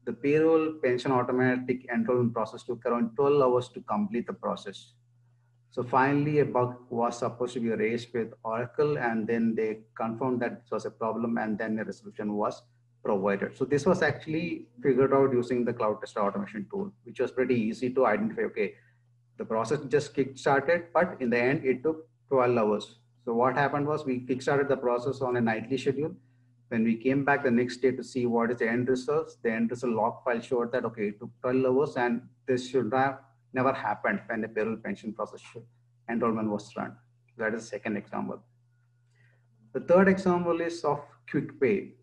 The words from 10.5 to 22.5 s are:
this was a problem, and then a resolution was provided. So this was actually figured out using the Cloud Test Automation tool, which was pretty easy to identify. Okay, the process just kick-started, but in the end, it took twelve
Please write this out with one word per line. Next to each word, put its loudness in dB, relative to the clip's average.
this -12
was -4
a -6
problem, -4
and -2
then -2
a -4
resolution -8
was -2
provided. 0
So 0
this 0
was 4
actually -4
figured 4
out 4
using 0
the -2
Cloud -2
Test -14
Automation -2
tool, -6
which -16
was 0
pretty 2
easy -2
to 4
identify. 0
Okay, -2
the -8
process -2
just 0
kick-started, 2
but 2
in 0
the 4
end, 2
it 2
took -2
twelve 4